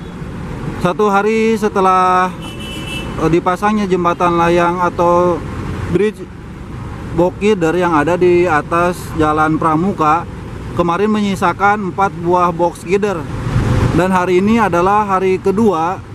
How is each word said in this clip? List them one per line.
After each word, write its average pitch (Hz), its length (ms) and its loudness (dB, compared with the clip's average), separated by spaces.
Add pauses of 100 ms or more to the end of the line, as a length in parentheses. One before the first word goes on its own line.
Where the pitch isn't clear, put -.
(800)
Satu 190 320 0
hari 220 480 2
setelah, 185 720 2 (880)
eh, 160 80 0
dipasangnya 180 560 0
jembatan 175 560 0
layang 175 400 2
atau 175 560 2 (560)
bridge 190 320 -2 (960)
box 175 160 0
girder 180 400 2
yang 175 160 0
ada 156 240 2
di 175 320 4
atas 170 480 0 (240)
Jalan 156 400 2
Pramuka, 160 640 0 (480)
kemarin 175 400 0
menyisakan 196 800 0
empat 196 160 0 (160)
buah 175 240 2
box 175 320 -2
girder. 196 400 -2 (800)
Dan 185 80 2
hari 180 320 2
ini 214 160 4
adalah 202 480 2
hari 190 320 2
kedua 185 640 0 (140)